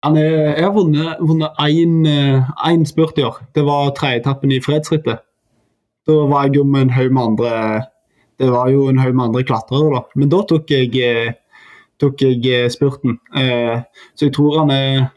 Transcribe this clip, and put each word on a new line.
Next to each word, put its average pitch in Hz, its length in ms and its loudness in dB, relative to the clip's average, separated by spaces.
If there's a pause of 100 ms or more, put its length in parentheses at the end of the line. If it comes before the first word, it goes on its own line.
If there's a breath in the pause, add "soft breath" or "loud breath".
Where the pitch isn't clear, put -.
Han 151 160 2
er, 156 380 0
jeg 165 80 0
har 202 80 0
vunnet, 160 500 0
vunnet 156 400 0
en, 165 280 2 (120)
eh, 139 440 2 (200)
en 165 160 2
spurt 156 320 -2
i 151 80 0
år. 117 140 -6 (180)
Det 151 80 2
var 143 320 0
tredje 123 240 -2
etappen 135 320 -2
i 131 80 0
Fredsrittet. 151 640 -4 (840)
Da 156 120 2 (120)
var 143 160 2
jeg 139 140 2
jo 143 100 2
med 139 140 2
en 131 100 2
haug 131 240 0
med 127 140 2
andre, 117 220 0 (840)
det 131 160 0
var 123 160 0
jo 139 220 2
en 131 100 2
haug 127 160 0
med 123 140 0
andre 127 180 -2
klatrere 139 460 0
da. 120 80 -4 (180)
Men 147 140 2
da 196 160 2
tok 156 180 0
jeg, 127 320 0
eh, 117 300 0 (720 loud breath)
tok 139 200 -2
jeg, 127 320 2
eh, 123 160 0
spurten. 123 480 -2 (160)
Eh, 123 480 -2 (320 loud breath)
så - 160 -2
jeg - 80 -4
tror 147 220 2
han 151 160 2
er 135 320 0 (100)